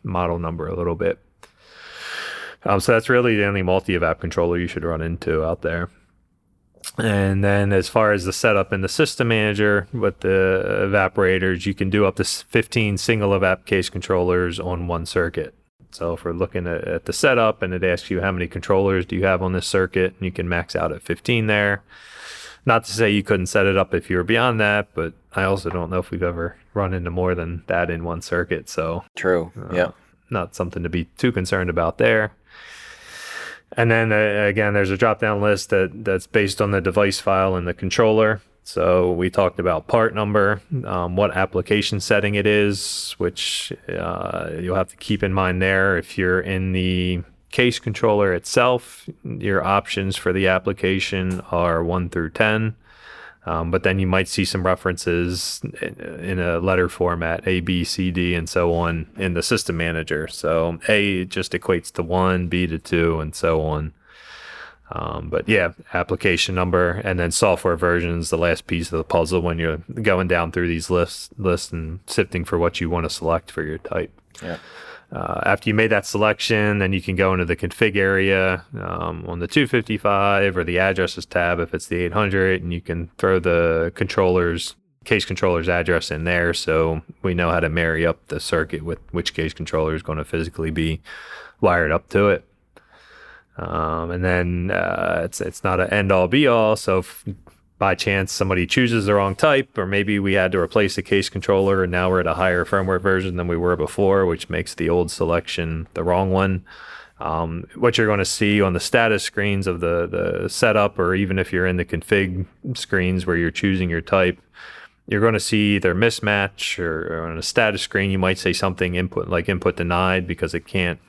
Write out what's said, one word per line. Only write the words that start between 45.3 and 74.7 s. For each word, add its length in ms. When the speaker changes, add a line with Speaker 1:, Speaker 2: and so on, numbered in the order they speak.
Speaker 1:
mind 280
there. 360
If 200
you're 240
in 300
the 500
case 260
controller 560
itself, 760
your 400
options 540
for 160
the 140
application 920
are 320
one 260
through 220
ten. 440
Um, 260
but 120
then 140
you 80
might 220
see 180
some 180
references 960
in, 140
in 200
a 200
letter 300
format, 580
A, 140
B, 220
C, 280
D, 240
and 120
so 280
on 420
in 160
the 80
system 360
manager. 500
So 500
A 380
just 280
equates 400
to 100
one, 440
B 200
to 100
two, 440
and 120
so 300
on. 300
Um, 380
but 180
yeah, 240
application 600
number 500
and 140
then 140
software 460
versions, 520
the 80
last 300
piece 240
of 60
the 60
puzzle 380
when 160
you're 200
going 260
down 240
through 160
these 220
lists, 480
lists 340
and 360
sifting 360
for 160
what 220
you 80
wanna 200
select 420
for 120
your 140
type. 340
Speaker 2:
Yeah. 140